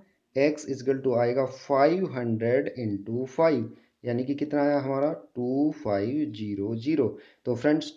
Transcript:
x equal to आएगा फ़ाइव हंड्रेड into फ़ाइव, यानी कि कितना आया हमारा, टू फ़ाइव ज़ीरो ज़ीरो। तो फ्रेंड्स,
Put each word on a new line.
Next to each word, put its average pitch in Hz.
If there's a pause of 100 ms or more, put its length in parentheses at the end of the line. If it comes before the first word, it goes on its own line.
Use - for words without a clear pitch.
(360)
x 147
equal 131
to 127
आएगा 120
फ़ाइव 147
हंड्रेड 120
into 113
फ़ाइव, 135 (340)
यानी 120
कि 139
कितना 147
आया 143
हमारा, 139 (220)
टू 131 (120)
फ़ाइव 113
ज़ीरो 104
ज़ीरो। 127 (280)
तो 123
फ्रेंड्स, 151